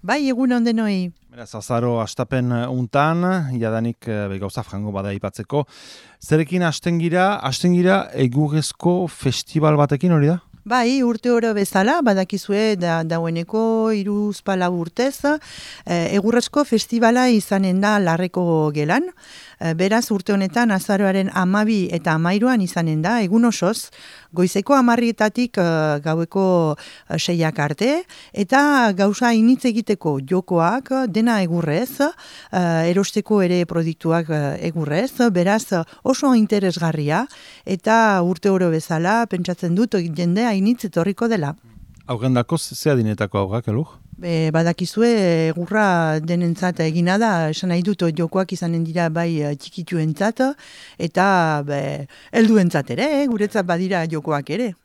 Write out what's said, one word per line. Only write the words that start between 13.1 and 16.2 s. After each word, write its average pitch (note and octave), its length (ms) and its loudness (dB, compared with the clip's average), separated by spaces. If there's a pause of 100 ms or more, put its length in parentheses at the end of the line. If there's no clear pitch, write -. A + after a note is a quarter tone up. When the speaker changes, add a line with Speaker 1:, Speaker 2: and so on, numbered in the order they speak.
Speaker 1:
hiru G#3 400 -2
zpalau F3+ 540 -2
urtez, B3 420 -4
eh, - 880 -4
egurrezko A#3 480 0